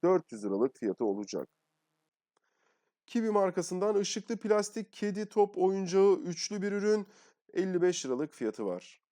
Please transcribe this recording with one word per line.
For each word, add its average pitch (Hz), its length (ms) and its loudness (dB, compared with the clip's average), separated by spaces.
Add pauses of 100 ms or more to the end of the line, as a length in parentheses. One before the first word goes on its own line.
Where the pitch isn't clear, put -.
Dört 180 280 2
yüz 107 120 -10
liralık 104 320 0
fiyatı 107 280 -2
olacak. 98 440 -4 (1600)
Kiwi 226 240 -2
markasından 190 640 0
ışıklı 208 420 -2
plastik 208 560 -2
kedi 208 360 -6
top 202 300 0
oyuncağı 190 560 4
üçlü 180 480 -6
bir 202 100 -2
ürün, 202 340 0 (460)
elli 180 300 0
beş 175 240 0
liralık 131 260 -2
fiyatı 110 340 -4
var. 90 460 -8